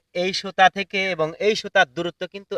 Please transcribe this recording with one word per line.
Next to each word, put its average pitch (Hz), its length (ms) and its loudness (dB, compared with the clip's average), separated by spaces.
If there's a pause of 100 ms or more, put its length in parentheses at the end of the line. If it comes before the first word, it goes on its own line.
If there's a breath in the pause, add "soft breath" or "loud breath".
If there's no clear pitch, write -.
(120)
এই 180 200 -2
সুতা 190 380 2
থেকে 196 300 -4 (100)
এবং 160 180 -2 (100)
এই 208 180 2
সুতার 185 380 2
দূরত্ব 170 320 -6
কিন্তু 196 320 -12